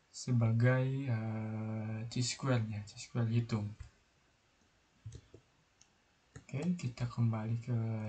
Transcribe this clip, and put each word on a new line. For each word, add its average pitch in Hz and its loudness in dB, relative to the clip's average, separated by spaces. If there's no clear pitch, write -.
sebagai, 127 4
eh, 110 -2
G - -8
square-nya, 113 0
G - -16
square 117 -2
hitung. 113 0
Oke, 160 -2
kita 123 -4
kembali 117 0
ke 120 0